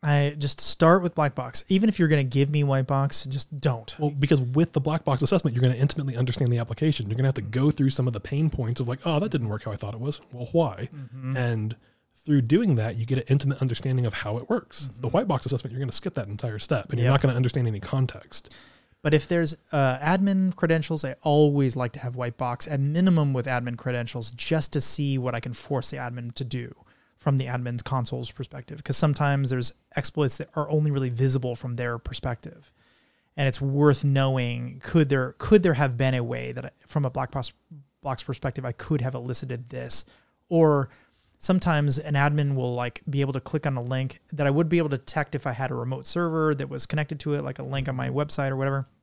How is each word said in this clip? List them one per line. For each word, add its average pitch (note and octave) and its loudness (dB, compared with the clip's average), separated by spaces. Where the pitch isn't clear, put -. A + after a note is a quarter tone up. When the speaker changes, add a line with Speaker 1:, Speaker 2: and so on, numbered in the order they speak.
Speaker 1:
I D3 2
just C#3+ -2
start F3 4
with F3 -2
black D3 0
box. B2+ -4
Even F#3+ 4
if G#3 0
you're E3+ 6
gonna D3 4
give C3+ 2
me D3 2
white C3+ 2
box, C#3 0
just C3+ -6
don't. A#2+ -4
Speaker 2:
Well, D3+ 0
because C#3+ 4
with C3 2
the D3 2
black D#3 -2
box C3 0
assessment, C#3+ 2
you're B2 2
gonna B2+ 4
intimately C#3 0
understand B2+ 0
the A#2+ 2
application. A#2 -2
You're A2 -2
gonna C3 2
have C3+ 0
to B2 -4
go B2 0
through C3+ 2
some B2 0
of A#2+ -2
the G#2 -6
pain D3+ 0
points A#2+ -2
of A#2+ -2
like, B2+ -4
"Oh, D#3+ 2
that G#3+ -2
didn't A#2+ -2
work G#2 -6
how A2 -6
I G2+ -6
thought G#2 -8
it A2+ -10
was." C#3 -6
Well, B2 -10
why? C3 0
Speaker 1:
Mm-hmm. C3 -8
Speaker 2:
And A2+ -2
through D3 2
doing D#3+ 4
that, A2+ 0
you A2+ -4
get B2+ 0
an D3+ -6
intimate C#3 2
understanding C3 -2
of G#2 -2
how G#2+ -4
it B2 -10
works. D3+ -4
The B2 -6
Speaker 1:
Mm-hmm. B2+ 2
Speaker 2:
white A#3 2
box C#3+ 0
assessment, C3 -4
you're A#2+ -8
gonna C3 -4
skip - -4
that A2 -6
entire G#2 -6
step, A2+ -2
and B2+ -2
you're A#2 4
Speaker 1:
Yep. B2+ 6
Speaker 2:
not C#3 6
gonna C3 2
understand B2 0
any G#2 -2
context. - -6
Speaker 1:
But D3+ 4
if D3+ 2
there's, E3 0
uh, C3+ 2
admin F#3+ 2
credentials, D#3+ 0
I C3 -6
always C#3+ 6
like B2 -2
to - -14
have B2 -8
white B2 -6
box, B2 -4
at C#3+ -2
minimum D#3 4
with B2 -2
admin B2 -2
credentials, A#2+ -6
just D3+ -2
to C#3+ 0
see C#3 0
what B2 -2
I A#2 -4
can A#2+ -8
force - -4
the C#3+ -8
admin A#2+ -8
to - -6
do A#2+ -8
from C#3 2
the C3 0
admin's B2 -4
console's B2+ -4
perspective. C#3+ -14
'Cause - -2
sometimes C#3 2
there's B2+ 0
exploits C#3+ 0
that - -8
are D3 -2
only D3+ 2
really C3+ 0
visible B2+ 0
from A#2+ -6
their A#2+ -4
perspective. - -8
And C#3 2
it's C3 0
worth C#3 4
knowing, C3 0
could D#3 4
there, C3 0
could G#3+ 6
there F3 6
have B2+ 0
been C3 2
a B2 0
way B2 -6
that B2 -10
I, - -14
from D3 -2
a B2+ 0
black C3 -4
box, C3 -6
box C3+ -6
perspective, C3 -6
I B2 -4
could C#3+ -2
have C3 -4
elicited B2 -6
this? B2 -2
Or D3+ 4
sometimes D3+ 2
an D3+ -4
admin C#3+ 2
will, B2+ -2
like, A#2+ -6
be C#3 0
able C3+ 0
to C3 -2
click - -4
on C3+ 0
a B2 -4
link C3 -4
that D3 -2
I C#3 4
would D#3 2
be E3+ 4
able D#3+ 2
to C#3 -2
detect - -4
if C#3+ -4
I B2+ -4
had B2+ -4
a B2 -4
remote B2+ -6
server D#3+ 0
that C#3 -6
was C3+ -6
connected D3+ -4
to D3 -2
it, C#3+ -4
like C3+ -8
a - -8
link C3+ -4
on B2+ -4
my B2+ -2
website C#3 -2
or C3+ -4
whatever. C3+ -2